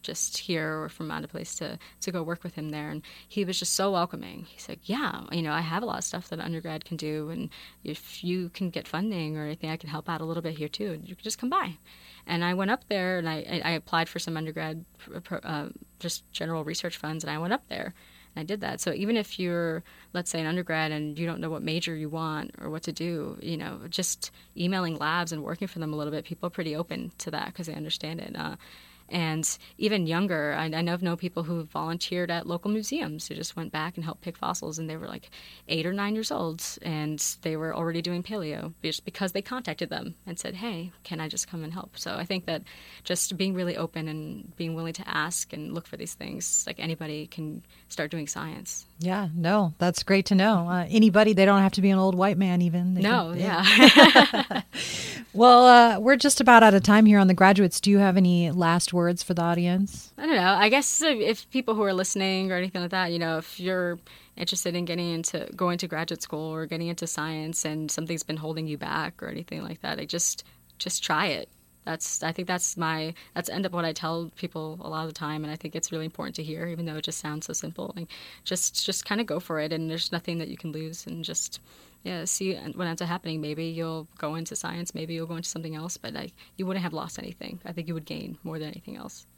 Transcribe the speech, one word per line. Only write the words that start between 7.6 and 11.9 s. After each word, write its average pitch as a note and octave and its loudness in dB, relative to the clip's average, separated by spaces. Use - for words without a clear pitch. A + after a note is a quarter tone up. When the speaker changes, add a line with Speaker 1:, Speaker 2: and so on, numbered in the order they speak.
Speaker 1:
if - -12
you F3+ -4
can F3+ -6
get - -8
funding E3+ -4
or D3+ -6
anything, D#3 -8
I D#3+ -6
can D#3 -14
help D#3 -8
out E3 -6
a - -8
little E3 -6
bit D#3+ -8
here D3+ -6
too. F3+ -8
You F#3 -16
can - -20
just A3 -8
come B3 -4
by." D#4+ -4